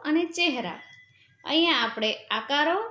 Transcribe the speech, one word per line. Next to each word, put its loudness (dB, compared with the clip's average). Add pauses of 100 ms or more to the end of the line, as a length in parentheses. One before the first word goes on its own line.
અને 2
ચહેરા. -2 (640)
અહીંયા 2
આપણે -2 (200)
આકારો 0 (120)